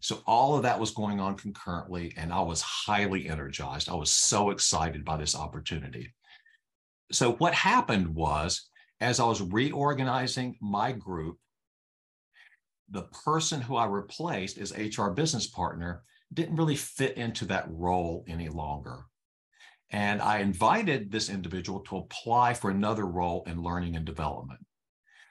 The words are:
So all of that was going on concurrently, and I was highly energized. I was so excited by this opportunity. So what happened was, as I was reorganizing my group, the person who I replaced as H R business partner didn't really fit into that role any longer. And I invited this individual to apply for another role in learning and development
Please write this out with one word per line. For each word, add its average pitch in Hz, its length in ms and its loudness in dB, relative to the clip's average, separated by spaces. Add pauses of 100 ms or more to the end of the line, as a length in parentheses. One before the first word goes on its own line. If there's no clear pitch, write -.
So - 260 -4
all 127 300 6
of 123 60 2
that 117 160 4
was 110 140 -2
going 104 280 -2
on 98 160 0
concurrently, 87 800 -6
and 80 160 -4
I 90 80 0
was 85 220 0
highly 101 640 0
energized. 71 600 -4
I 87 60 -4
was 76 180 0
so 104 380 4
excited 80 540 2
by 80 120 -2
this 78 180 0
opportunity. 73 800 -8 (960)
So 120 220 6
what 170 200 4
happened 113 600 4
was, 78 540 0 (320)
as 123 200 2
I 120 60 6
was 104 160 4
reorganizing 127 1200 0
my 104 320 0
group, 90 460 -6 (1500)
the 95 120 -6 (220)
person 156 360 0
who 123 160 -4
I 117 100 2
replaced 101 720 -4
as 98 180 -8
H 107 220 -4
R 101 140 2
business 139 360 0
partner 87 540 -6 (300)
didn't 165 240 -2
really 156 200 4
fit - 400 -2
into 113 300 -4
that 92 220 0
role 85 600 0
any 85 200 -6
longer. 71 560 -8 (840)
And 104 300 0
I 104 180 4
invited 110 720 2
this 104 180 -2
individual 95 520 -4
to - 160 -6
apply 120 560 2
for 107 160 -2
another 104 360 0
role 87 400 -2
in 85 160 -4
learning 87 320 -2
and 80 100 -4
development 78 540 -6 (720)